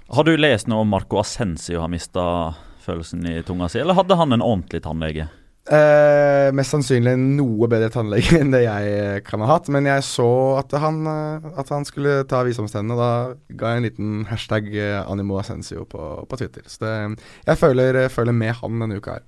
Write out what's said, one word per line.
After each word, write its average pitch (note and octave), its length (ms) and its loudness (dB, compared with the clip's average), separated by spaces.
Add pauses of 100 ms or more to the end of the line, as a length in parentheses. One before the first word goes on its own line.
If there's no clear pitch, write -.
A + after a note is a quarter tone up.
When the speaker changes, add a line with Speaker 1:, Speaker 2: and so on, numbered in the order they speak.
Speaker 1:
Har D3 140 2
du D#3+ 140 4
lest C#3+ 320 2
noe A2 160 2
om - 40 2
Marco G2 300 0
Asensio F2 640 -4
har E2 80 -4
mistet F2 680 -2 (300)
følelsen E2+ 420 -6
i E2 160 -4
tunga F2+ 240 -4
si, A#2 120 -4
eller E3+ 200 0
hadde F#3 160 4
han E3 160 2
en A2+ 100 4
ordentlig F2 400 -2
tannlege? D#2 460 -6 (400)
Speaker 2:
Eh, D3 880 6
mest C3+ 160 -2
sannsynlig B2 400 2
en B2+ 120 2 (120)
noe A#2+ 320 2
bedre A2 240 2
tannlege A2+ 460 2
<laughs> - 20 2
enn C#3 140 2
det B2+ 100 6
jeg, G#2 240 0
eh, G2+ 320 -2
kan G#2+ 220 -6
ha A2 80 2
hatt, D#3+ 180 2
men C#3+ 160 2
jeg C#3 240 2
så B2 200 0 (340)
at C3+ 180 -16
han, D#3 260 -2
eh, D#3 440 -6 (100)
at C#3 80 -8
han C#3+ 160 -4
skulle C#3+ 400 0
ta C3+ 240 -2
visdomstennene, A2 480 -4
og A#2+ 60 0
da A#2+ 340 0 (180)
ga A2+ 200 -2
jeg A#2 40 0
en A#2+ 60 0
liten G#2+ 460 -4
hashtag, G#2+ 440 -4
eh, G#2 380 -2
Animo G2 260 -2
Asensio - 460 -10
på, - 420 -12
på - 140 -10
Twitter. - 320 -10
Så - 140 -20
det, A2 340 -6 (260)
jeg D#3+ 140 2
føler, C3 400 4
jeg C3 160 0
føler A#2+ 160 0
med A#2 240 0
han A#2 240 -6
denne A2 160 -4
uka - 240 -10
her. - 80 -18